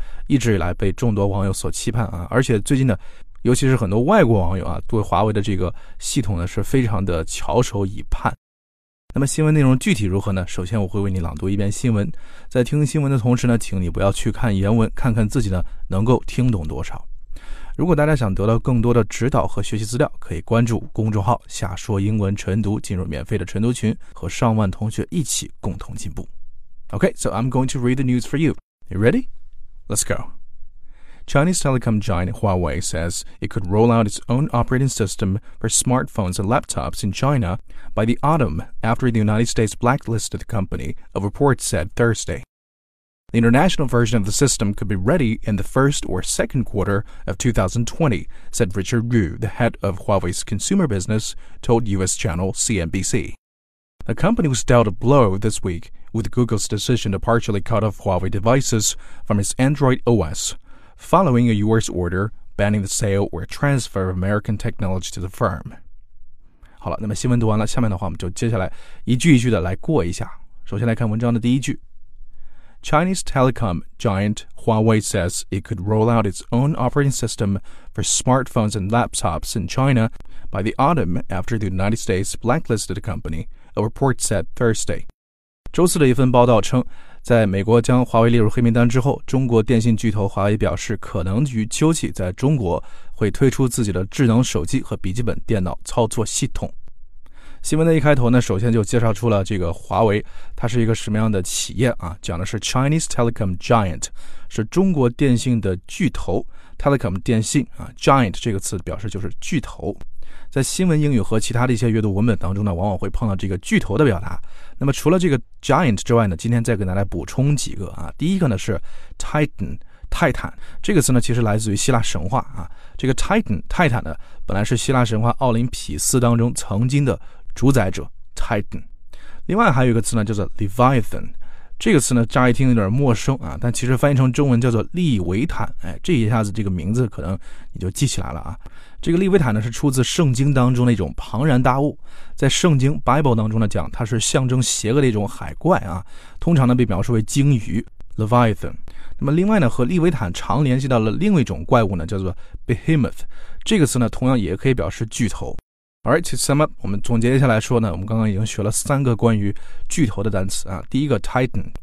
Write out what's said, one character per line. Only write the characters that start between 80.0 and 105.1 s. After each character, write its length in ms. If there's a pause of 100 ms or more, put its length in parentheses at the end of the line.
by 140
the 140
autumn 500
after 280
the 120
United 300
States 360
blacklisted 640
the 40
company, 460 (300)
a 80
report 360
said 260 (100)
Thursday. 480 (680)
周 140
四 140
的 80
一 40
份 200
报 120
道 160
称， 240 (380)
在 240
美 160
国 180
将 240
华 140
为 100
列 120
入 100
黑 100
名 120
单 160
之 100
后， 280
中 200
国 160
电 180
信 160
巨 140
头 180
华 180
为 100
表 180
示， 220
可 260
能 220
于 240
秋 240
季 180
在 220
中 240
国 260 (300)
会 180
推 180
出 200
自 160
己 80
的 140
智 200
能 160
手 240
机 160
和 140
笔 160
记 100
本 240
电 160
脑 220
操 240
作 180
系 220
统。 200 (920)
新 160
闻 80
的 80
一 60
开 120
头 160
呢， 120
首 180
先 140
就 100
介 160
绍 140
出 160
了 160
这 120
个 160
华 300
为， 200 (340)
它 100
是 160
一 20
个 120
什 160
么 40
样 140
的 100
企 340
业 160
啊？ 300
讲 160
的 80
是 140
Chinese 460
telecom 520
giant， 500 (420)
是 160
中 280
国 160
电 300